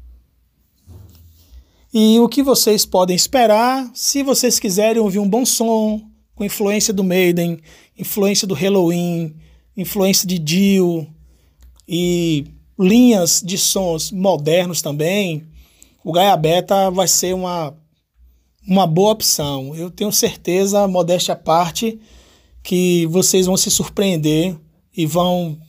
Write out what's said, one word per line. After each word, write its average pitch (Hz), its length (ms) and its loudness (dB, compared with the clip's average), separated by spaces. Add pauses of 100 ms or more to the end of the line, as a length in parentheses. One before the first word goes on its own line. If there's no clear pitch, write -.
(1900)
E 220 280 4
o 233 80 6
que 269 160 -2
vocês 220 420 2
podem 185 300 0
esperar, 240 800 0
se - 300 -2
vocês 247 360 0
quiserem 220 420 0
ouvir 202 180 -2
um 202 100 0
bom 226 160 0
som, 220 560 0 (340)
com 214 80 -8
influência 208 480 -2
do 196 120 -2
Maiden, 175 560 0 (360)
influência 202 520 -2
do 180 100 -4
Helloween, 175 800 0 (420)
influência 190 500 -2
de 180 120 -2
Dio 175 680 0 (800)
e 170 600 -2 (320)
linhas 208 680 4
de 180 120 -8
sons 165 540 -4
modernos 180 720 0
também, 170 680 -4 (560)
o 160 80 -8
Gaia 180 240 4
Beta 175 540 2
vai 180 180 0
ser 185 280 -2
uma, 175 420 -6 (880)
uma 185 200 4
boa 185 240 2
opção. 143 640 -4
Eu 170 160 -10
tenho 202 200 -4
certeza, 196 760 0
modéstia 175 480 0
à - 20 -6
parte, 226 600 -2 (640)
que 180 420 0
vocês 185 400 0
vão 185 100 0
se - 140 0
surpreender 165 880 -2 (400)
e 165 80 -2
vão 175 640 -2